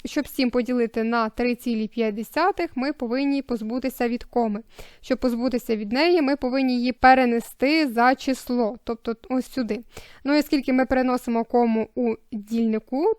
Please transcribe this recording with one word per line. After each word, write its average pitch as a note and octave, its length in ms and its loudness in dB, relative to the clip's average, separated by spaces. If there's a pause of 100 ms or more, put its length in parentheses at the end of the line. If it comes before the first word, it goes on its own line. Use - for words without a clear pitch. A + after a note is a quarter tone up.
щоб C#4 240 -4
сім B3+ 220 -2
поділити A#3 540 -2
на A#3 240 0
три B3 260 -2
цілі A3+ 340 -4
п'ять A3 260 -2
десятих, E4 600 -2
ми C4+ 180 -2
повинні C#4 500 -2
позбутися A#3+ 640 -4
від A#3 160 -6
коми. A3+ 380 -2 (380)
Щоб - 180 -2
позбутися A#3+ 580 -2
від G#3 160 -8
неї, E4 300 4
ми C#4 140 2
повинні B3+ 400 0
її B3 160 0
перенести C4 960 4
за A#3 260 4
число, B3 680 -2
тобто A#3 320 -6 (120)
ось B3+ 240 -4
сюди. A3+ 280 -4 (440)
Ну C#4 120 2
і - 20 4
оскільки C#4+ 340 0
ми C4 140 2
переносимо B3+ 580 0
кому A3+ 500 0
у A#3+ 200 0 (180)
дільнику, A3+ 880 -2